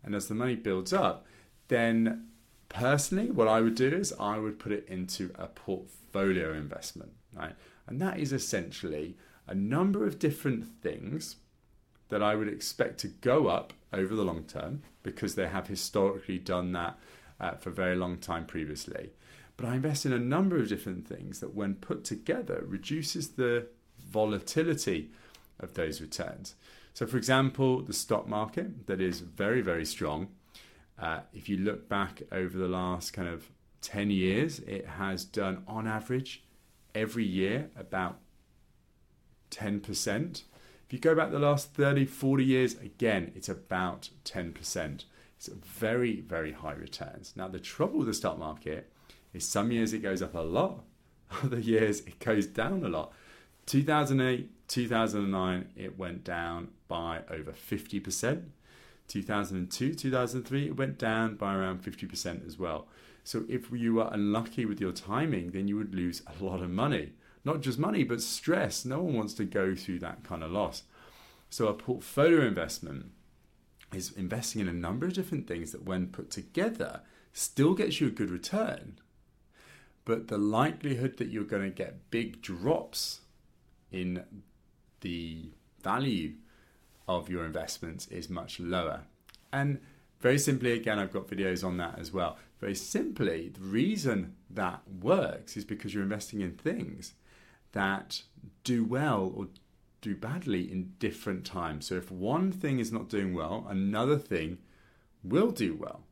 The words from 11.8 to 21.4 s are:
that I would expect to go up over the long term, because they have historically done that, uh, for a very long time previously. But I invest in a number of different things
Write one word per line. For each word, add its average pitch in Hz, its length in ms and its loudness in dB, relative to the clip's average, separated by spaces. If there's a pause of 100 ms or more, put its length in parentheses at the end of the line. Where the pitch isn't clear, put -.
that 104 140 2
I 104 120 6
would 107 140 2
expect - 520 -2
to 101 80 -4
go 127 400 4
up - 240 2 (200)
over 95 220 2
the 107 100 2
long 82 200 0
term, 87 380 -6 (200)
because - 320 -4
they 92 140 2
have 92 180 -4
historically 98 720 0
done 90 340 0
that, 87 260 -2 (420)
uh, 90 160 -2
for - 140 -8
a 85 40 -8
very 90 220 2
long 90 220 -2
time 82 280 -4
previously. - 640 -6 (460)
But 123 100 -6
I 120 80 -2
invest 139 320 0
in 135 60 2
a 120 60 2
number 165 380 2
of 120 120 4
different 95 380 -4
things 95 340 -10